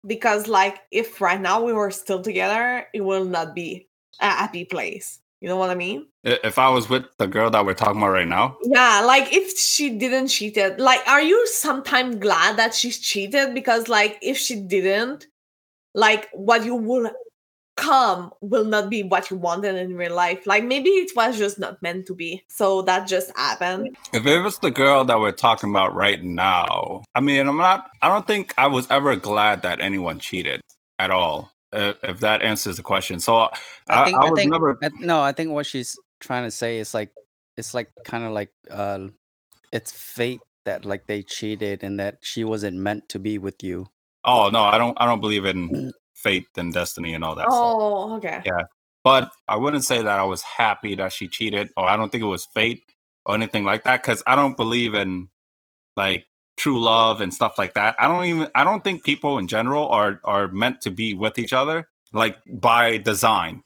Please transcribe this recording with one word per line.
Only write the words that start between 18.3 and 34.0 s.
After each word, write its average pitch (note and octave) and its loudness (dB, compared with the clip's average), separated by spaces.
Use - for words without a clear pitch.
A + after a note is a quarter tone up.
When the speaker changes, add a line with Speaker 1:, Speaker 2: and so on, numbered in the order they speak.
Speaker 1:
will G#3+ 0
not G#3+ 0
be G#3+ -2
what F#3+ 0
you F#3+ -6
wanted F#3 -2
in F#3 -6
real F3 -4
life. F3 0
Like, G#3 4
maybe C4+ 2
it F#4 2
was A#3 2
just G3+ -2
not F#3+ -8
meant F#3 -6
to F3+ -8
be. E3+ -10
So F#3+ 0
that F#3+ 0
just F#3 -4
happened. F3+ -4
Speaker 2:
If A2+ -2
it D#3 6
was G#3 -4
the D#3 0
girl C3+ 4
that A#2 4
we're G#2 2
talking A2 2
about F#2+ 2
right F#2 0
now, F2+ 0
I B2 0
mean, C#3 2
I'm C#3+ 0
not, F#3 2
I D3 2
don't G3 2
think G#3 -2
I C3 4
was B2+ 0
ever C#3 2
glad G#2 0
that F2+ -4
anyone F#2 -4
cheated D#2 -6
at F#2+ 0
all, E2+ 0
uh, G#2 -2
if G2+ -6
that G#2+ 2
answers G#2 -2
the - -12
question. F#2+ -2
So A2+ 2
I, A2 4
Speaker 3:
I B2+ 6